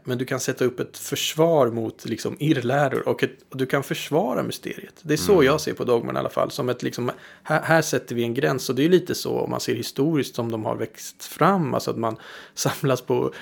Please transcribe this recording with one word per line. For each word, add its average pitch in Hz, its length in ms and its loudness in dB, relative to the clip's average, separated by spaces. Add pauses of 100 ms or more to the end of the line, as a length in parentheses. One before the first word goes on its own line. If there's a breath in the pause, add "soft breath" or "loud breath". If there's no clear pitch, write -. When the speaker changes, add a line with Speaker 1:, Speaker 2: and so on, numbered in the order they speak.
Speaker 1:
Men 127 140 -2
du 131 60 -4
kan 127 160 -2
sätta 131 240 0
upp 123 160 0
ett - 180 -10
försvar 156 720 2
mot, 113 340 -4
liksom, 113 360 -4
irrläror 131 680 0
och - 140 0
ett, 120 80 2 (200)
och - 60 -12
du 131 100 0
kan 139 160 0
försvara 170 600 -2
mysteriet. - 600 -8
Det 151 120 -2
är 156 40 2
så 185 140 2
Speaker 2:
Mm. 165 140 8
Speaker 1:
jag 151 140 4
ser 120 140 -4
på 127 100 -4
dogmerna 123 340 2
i - 20 0
alla 131 80 -2
fall. - 220 0
Som 131 180 -2
ett, 123 140 -4
liksom, 127 280 -4 (320 loud breath)
här, 156 200 0
här 160 200 4
sätter - 320 -4
vi 120 80 0
en 117 120 -2
gräns. 135 340 0
Och 131 60 0
det 131 80 2
är - 20 6
ju 165 40 4
lite 180 260 4
så 123 260 -2
om 127 100 -2
man 123 100 -4
ser 123 140 -2
historiskt 139 600 0
som 117 180 -4
de 110 120 -4
har 117 120 -2
växt - 480 -10
fram. 160 500 2
Alltså 120 160 -2
att - 80 -4
man 113 180 -2 (200)
<laughs> - 180 -20
samlas 131 460 0
på 131 400 0